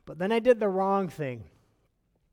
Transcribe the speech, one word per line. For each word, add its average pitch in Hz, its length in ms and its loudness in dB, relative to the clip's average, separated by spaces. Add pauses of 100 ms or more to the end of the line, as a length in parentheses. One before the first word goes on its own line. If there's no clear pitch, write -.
But 147 120 -14
then 190 140 -2
I 233 80 2
did 226 200 4
the 208 100 0
wrong 190 380 0
thing. 127 360 -8 (880)